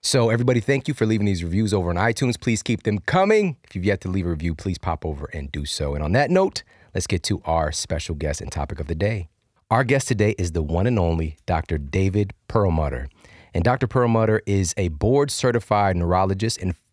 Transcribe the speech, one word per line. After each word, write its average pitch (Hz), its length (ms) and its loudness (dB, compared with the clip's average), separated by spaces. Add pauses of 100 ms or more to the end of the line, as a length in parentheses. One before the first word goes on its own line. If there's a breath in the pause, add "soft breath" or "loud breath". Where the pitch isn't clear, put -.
So 117 300 2
everybody, 120 280 2
thank 135 280 -2
you 147 80 -2
for 117 100 2
leaving 107 220 2
these 92 160 0
reviews 95 280 0
over 92 200 0
on 85 60 0
iTunes. 117 420 0
Please 113 240 0
keep 113 180 -2
them 104 160 0
coming. 196 640 2
If - 120 -16
you've 90 100 -4
yet 98 160 0
to 95 80 -6
leave 92 160 -2
a 87 40 -2
review, 82 260 -2
please 92 240 -6
pop 82 260 -4
over 73 280 -6
and 69 180 -10
do 73 140 -6
so. 71 280 -4
And 73 100 -4
on 76 100 0
that 131 180 2
note, 190 320 0 (320 soft breath)
let's 92 100 -4
get 92 180 -2
to 92 220 -4
our 80 260 0
special - 440 -6
guest 73 260 -6
and - 100 -10
topic - 280 -6
of 78 80 -6
the 80 80 -4
day. 101 340 -4 (400)
Our 117 140 4
guest 135 240 2
today 104 320 2
is 85 140 -2
the 82 100 0
one 82 240 0
and 123 100 2
only 82 480 0
Doctor 82 320 -2
David 95 560 0 (140)
Perlmutter. 78 600 0 (460 loud breath)
And 85 100 0
Doctor 127 220 2
Perlmutter 113 600 2
is 98 300 2
a 92 100 0
board-certified 107 1080 2
neurologist 95 640 0
and 92 160 -2 (180)